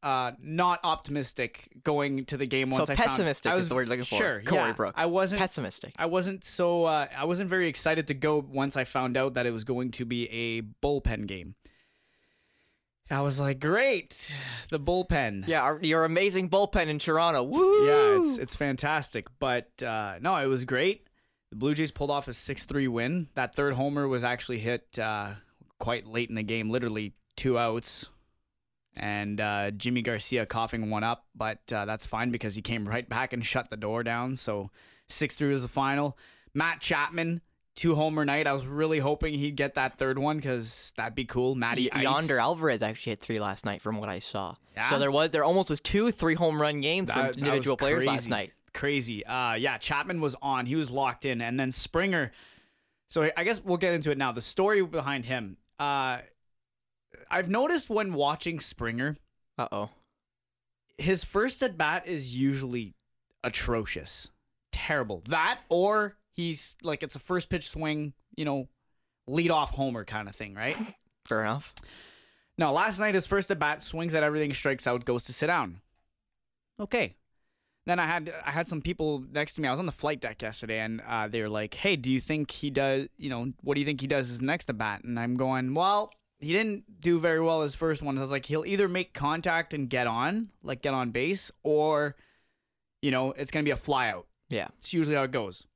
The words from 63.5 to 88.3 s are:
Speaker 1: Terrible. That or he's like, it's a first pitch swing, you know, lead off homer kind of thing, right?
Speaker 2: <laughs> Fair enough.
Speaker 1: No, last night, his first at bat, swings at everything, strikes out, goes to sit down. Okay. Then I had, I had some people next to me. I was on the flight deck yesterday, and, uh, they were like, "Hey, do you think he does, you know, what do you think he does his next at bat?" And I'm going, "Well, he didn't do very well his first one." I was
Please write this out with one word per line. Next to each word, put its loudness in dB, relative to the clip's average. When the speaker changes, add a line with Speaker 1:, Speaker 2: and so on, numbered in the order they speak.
Speaker 1:
Terrible. -2
That 2
or 4
he's -6
like, -4
it's -10
a -10
first -2
pitch -4
swing, -4
you -2
know, -2
lead 2
off 2
homer -2
kind -6
of -16
thing, -10
right? -2
Speaker 2:
<laughs> -20
Fair 0
enough. -2
Speaker 1:
No, 4
last 2
night, 2
his 2
first 0
at 0
bat, 0
swings -4
at 6
everything, 2
strikes 0
out, 0
goes 0
to -10
sit 0
down. 0
Okay. -2
Then 2
I 2
had, -2
I -2
had -2
some -6
people -2
next -2
to -8
me. 0
I 2
was -2
on -2
the -4
flight -2
deck -8
yesterday, -6
and, -4
uh, -2
they -2
were -2
like, -4
"Hey, 0
do 0
you 2
think -2
he -6
does, 2
you -8
know, -4
what 0
do 0
you 2
think -2
he -4
does 2
his -8
next -2
at -4
bat?" -4
And -4
I'm 0
going, 0
"Well, 2
he -4
didn't -2
do 4
very 4
well 4
his -2
first 0
one." -2
I 0
was -2